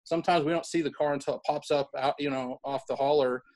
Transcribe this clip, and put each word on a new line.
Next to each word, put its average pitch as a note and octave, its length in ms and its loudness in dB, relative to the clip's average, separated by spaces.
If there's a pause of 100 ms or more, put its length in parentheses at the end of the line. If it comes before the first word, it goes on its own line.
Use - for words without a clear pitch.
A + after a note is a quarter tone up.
sometimes E3 400 2
we D#3+ 80 2
don't E3 140 -2
see E3+ 160 0
the C#3+ 80 -2
car D3 240 0
until C#3 220 -2
it - 80 -12
pops D3 260 -2
up C#3+ 280 0
out, C3+ 200 0
you C#3+ 120 -2
know, B2+ 340 -4
off C3+ 240 -6
the - 80 -2
hauler, C3+ 460 2 (140)